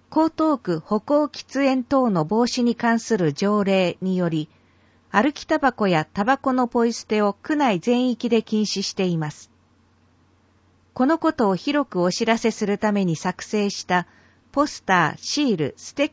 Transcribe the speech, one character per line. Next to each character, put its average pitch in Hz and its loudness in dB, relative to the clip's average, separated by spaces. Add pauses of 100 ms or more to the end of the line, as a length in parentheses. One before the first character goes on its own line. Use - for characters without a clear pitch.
(120)
江 311 2
東 311 0
区 165 -4
歩 208 -2
行 294 2
喫 - -6
煙 262 2
等 262 2
の 170 2
防 226 2
止 247 -2
に 233 2
関 233 0
す 226 -2
る 165 2
条 202 0
例 190 0
に 185 -2
よ 175 0
り、 156 -4 (600)
歩 254 2
き - -14
タ 311 -2
バ 269 2
コ 208 -2
や 160 2
タ - -4
バ 269 2
コ - -2
の 254 0
ポ 233 0
イ 240 0
捨 - -10
て 214 0
を 202 2
区 - -6
内 247 2
全 247 0
域 240 -4
で 220 2
禁 214 0
止 196 -4
し - -6
て 190 -2
い 175 0
ま 151 -4
す。 - -20 (1400)
こ 247 0
の 320 2
こ 320 0
と 233 0
を 190 2
広 285 -2
く 180 0
お 180 2
知 226 -2
ら 226 2
せ 226 0
す 214 -4
る 202 0
た 214 0
め 202 0
に 165 0
作 - -6
成 208 -2
し - -10
た 180 0 (460)
ポ 285 0
ス - -12
タ 175 2
ー、 - -20
シ 285 0
ー 175 0
ル、 147 -2
ス - -20
テ 277 2
ッ - -8